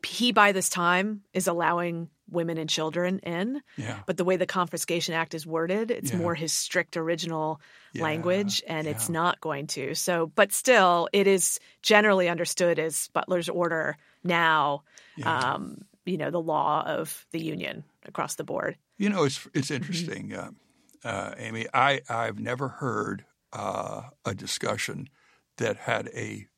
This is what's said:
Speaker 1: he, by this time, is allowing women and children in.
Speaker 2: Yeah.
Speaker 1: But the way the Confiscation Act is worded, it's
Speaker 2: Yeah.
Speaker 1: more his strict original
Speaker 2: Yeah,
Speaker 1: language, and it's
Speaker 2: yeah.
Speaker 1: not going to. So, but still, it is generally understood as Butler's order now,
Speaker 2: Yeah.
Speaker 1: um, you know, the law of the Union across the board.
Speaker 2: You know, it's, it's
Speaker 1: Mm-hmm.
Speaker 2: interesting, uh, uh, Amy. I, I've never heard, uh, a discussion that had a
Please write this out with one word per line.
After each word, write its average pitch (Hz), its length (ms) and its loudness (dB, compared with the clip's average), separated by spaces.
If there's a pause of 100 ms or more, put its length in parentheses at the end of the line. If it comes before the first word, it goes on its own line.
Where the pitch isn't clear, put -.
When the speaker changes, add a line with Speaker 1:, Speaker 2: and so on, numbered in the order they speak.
Speaker 1:
he, 240 260 0
by 202 200 6
this 190 180 0
time, 185 520 2 (120)
is 185 140 0
allowing 170 640 0 (200)
women 165 280 -2
and 156 120 -6
children 175 500 0
in. 208 420 -4 (140)
Speaker 2:
Yeah. 107 300 -8
Speaker 1:
But 180 120 -2
the 185 60 0
way 185 140 4
the 170 80 2
Confiscation 175 680 -2
Act 165 200 -2
is 156 120 -10
worded, 180 460 -2
it's 131 200 -4
Speaker 2:
Yeah. 175 60 -2
Speaker 1:
more 170 180 0
his 151 180 -4
strict - 420 -2
original 160 640 -2 (340)
Speaker 2:
Yeah, 165 100 -4
Speaker 1:
language, 175 640 0
and 160 200 -2
it's - 220 -2
Speaker 2:
yeah. 170 40 -2
Speaker 1:
not 165 280 2
going 147 260 -6
to. 143 280 -6
So, 165 320 0
but 202 260 4
still, 185 580 6
it 196 160 4
is 190 320 4 (220)
generally 208 480 6
understood 170 500 2
as 156 300 -2
Butler's 175 400 -2
order 160 480 0 (260)
now, 156 600 4 (340)
Speaker 2:
Yeah. 135 380 0
Speaker 1:
um, - 280 -12 (220)
you 185 120 -2
know, 143 140 -4
the 170 100 -2
law 156 440 0
of - 460 -6
the 160 120 -6
Union 156 400 -8 (220)
across - 300 -6
the - 100 -8
board. - 320 -4 (200)
Speaker 2:
You 202 120 2
know, 190 160 2
it's, - 280 -2
it's 139 140 -2
Speaker 1:
Mm-hmm. 151 80 -4
Speaker 2:
interesting, 104 580 -6
uh, 92 180 -8 (520)
uh, 101 340 -6
Amy. 113 360 -6
I, 135 340 4
I've 113 320 -2
never 123 300 -4
heard, 104 560 -4 (260)
uh, 101 520 -6 (200)
a 110 100 -4
discussion 107 760 -6 (480)
that 110 200 -2
had 113 380 -2
a 107 320 -8 (100)